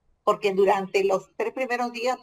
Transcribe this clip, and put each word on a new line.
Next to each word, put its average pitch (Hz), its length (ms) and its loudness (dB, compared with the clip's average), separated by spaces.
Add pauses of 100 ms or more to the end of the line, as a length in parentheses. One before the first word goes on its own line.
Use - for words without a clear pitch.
(240)
porque 208 280 0
durante 196 520 2
los 190 320 -2
tres 226 160 -4
primeros 240 400 -4
días 240 300 -4